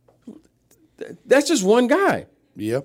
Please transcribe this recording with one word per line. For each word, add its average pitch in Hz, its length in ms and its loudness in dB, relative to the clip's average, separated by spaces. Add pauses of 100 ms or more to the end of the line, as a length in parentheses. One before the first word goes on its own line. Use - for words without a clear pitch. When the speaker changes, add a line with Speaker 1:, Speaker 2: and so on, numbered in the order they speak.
(1000)
Speaker 1:
Th-, - 140 -16 (120)
that's 285 240 2
just 262 160 0
one 233 220 4
guy. 294 400 0 (280)
Speaker 2:
Yeah. 113 300 -4